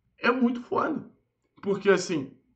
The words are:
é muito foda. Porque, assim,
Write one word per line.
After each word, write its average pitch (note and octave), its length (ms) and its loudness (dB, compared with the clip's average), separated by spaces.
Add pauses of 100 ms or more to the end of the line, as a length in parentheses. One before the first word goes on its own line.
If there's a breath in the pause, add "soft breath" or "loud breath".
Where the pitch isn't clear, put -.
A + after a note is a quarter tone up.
(200)
é A#3 120 2
muito B3+ 300 0
foda. - 460 -4 (540)
Porque, G3 280 0
assim, E3+ 420 0 (240)